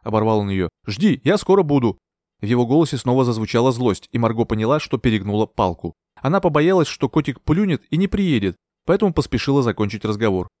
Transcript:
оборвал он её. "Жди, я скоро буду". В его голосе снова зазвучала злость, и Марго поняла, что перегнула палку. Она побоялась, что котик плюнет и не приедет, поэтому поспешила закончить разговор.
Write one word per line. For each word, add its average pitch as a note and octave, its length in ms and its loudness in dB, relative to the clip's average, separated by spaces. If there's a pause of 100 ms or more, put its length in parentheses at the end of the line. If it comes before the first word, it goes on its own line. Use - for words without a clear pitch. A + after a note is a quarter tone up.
оборвал G#2+ 360 0
он G2+ 100 -2
её. F#2+ 200 -2 (180)
"Жди, C3 360 0
я F#3+ 140 2
скоро F#3+ 260 2
буду". C3+ 340 0 (440)
В G#2+ 40 -8
его A#2+ 200 2
голосе C#3+ 320 2
снова B2 280 0
зазвучала A#2 460 0
злость, A#2 400 -2
и - 60 -4
Марго A2+ 280 0
поняла, A2+ 340 -2
что - 180 -6
перегнула G#2 480 -2
палку. F2 480 -4 (220)
Она E3+ 240 -2
побоялась, E3 480 2
что - 220 -4
котик C#3+ 320 -4
плюнет F3 480 0
и D#3 80 -2
не F#3+ 100 0
приедет, C3 480 -2 (300)
поэтому F#3+ 280 2
поспешила C#3 480 0
закончить G#2+ 440 -2
разговор. G2+ 420 -2 (120)